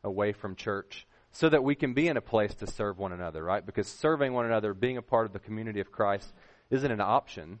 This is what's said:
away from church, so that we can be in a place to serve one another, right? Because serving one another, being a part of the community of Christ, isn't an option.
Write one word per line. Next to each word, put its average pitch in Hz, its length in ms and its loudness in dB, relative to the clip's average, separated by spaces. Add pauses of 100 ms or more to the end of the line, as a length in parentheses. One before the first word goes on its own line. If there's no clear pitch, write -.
away 104 280 0
from 98 240 -8
church, - 520 -8 (240)
so 160 180 2
that 139 140 6
we 143 120 2
can 135 180 -2
be 151 140 2
in 143 100 0
a 107 40 0
place 107 340 2
to 101 120 -8
serve 101 320 -4
one 95 140 -4
another, 82 300 -6
right? 95 220 0
Because 101 220 -2
serving 143 460 0
one 120 120 2
another, 107 280 2
being 123 240 -2
a 120 40 -6
part 113 240 2
of 98 80 -10
the 101 60 -8
community 107 400 -6
of - 120 -6
Christ, 101 400 0 (380)
isn't 135 220 2
an 104 100 0
option. 101 580 0